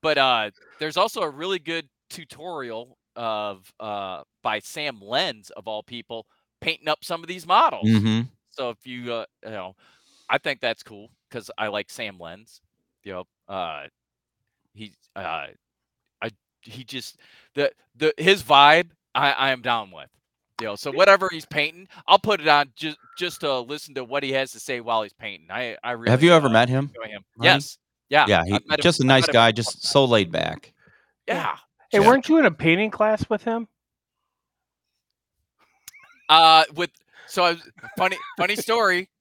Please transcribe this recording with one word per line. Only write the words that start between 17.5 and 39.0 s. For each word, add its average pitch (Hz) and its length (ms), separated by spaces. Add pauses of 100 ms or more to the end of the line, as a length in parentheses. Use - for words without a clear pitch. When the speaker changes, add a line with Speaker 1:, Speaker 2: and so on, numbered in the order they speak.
Speaker 1:
the, 143 180 (240)
the, 151 220
his 185 260
vibe, 151 460 (240)
I, 139 180
I 135 200
am 127 100
down 113 300
with. 76 180 (500)
You 113 80
know, 104 80
so 139 160
whatever 190 400
he's 160 140
painting, 160 420 (200)
I'll 185 100
put 208 240
it 151 60
on 143 280
ju-, 151 200 (220)
just 175 240
to 139 180
listen 143 360
to 131 80
what 139 200
he 135 80
has 135 220
to 113 60
say 123 220
while 113 220
he's 101 100
painting. 92 380
I, 117 320
I 120 80
really, 117 200
Speaker 2:
Have 127 120
you 170 80
ever 156 160
Speaker 1:
uh, 120 40
Speaker 2:
met 117 180
him, 135 160 (100)
Speaker 1:
enjoy 113 160
him. 101 120 (140)
Speaker 2:
Marty? 156 160
Speaker 1:
Yes. 139 240 (320)
Yeah, 143 180
Speaker 2:
Yeah, 98 140
Speaker 1:
I've 82 60
Speaker 2:
he, 95 40 (160)
Speaker 1:
met 151 120
him, 147 40
Speaker 2:
just 170 160
a 135 40
Speaker 1:
I've 127 40
Speaker 2:
nice 131 160
Speaker 1:
met - 60
him 143 40
Speaker 2:
guy, 117 160
Speaker 1:
a 110 40
Speaker 2:
just 113 200
Speaker 1:
couple - 80
Speaker 2:
so - 200
Speaker 1:
times. 131 100
Speaker 2:
laid 98 200
back. - 420 (540)
Speaker 3:
Yeah. 233 80
Speaker 1:
Yeah. 107 220 (340)
Speaker 3:
Hey, 208 80
Speaker 1:
Yeah. 202 80
Speaker 3:
weren't 254 220
you 320 100
in 285 60
a 190 60
painting 170 380
class 214 400
with 208 140
him? 226 240 (2500)
Speaker 1:
Uh, 160 340 (120)
with, 170 140 (380)
so 185 160
I 175 80
was, 170 180 (280)
funny, 185 200 (200)
funny 180 180
story. 214 540 (120)